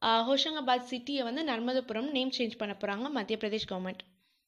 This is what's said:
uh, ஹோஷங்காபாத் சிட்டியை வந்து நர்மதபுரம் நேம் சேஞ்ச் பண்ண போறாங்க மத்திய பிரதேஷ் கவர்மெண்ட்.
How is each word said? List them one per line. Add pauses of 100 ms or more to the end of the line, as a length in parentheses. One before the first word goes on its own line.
uh,
ஹோஷங்காபாத்
சிட்டியை
வந்து
நர்மதபுரம்
நேம்
சேஞ்ச்
பண்ண
போறாங்க
மத்திய
பிரதேஷ்
கவர்மெண்ட். (440)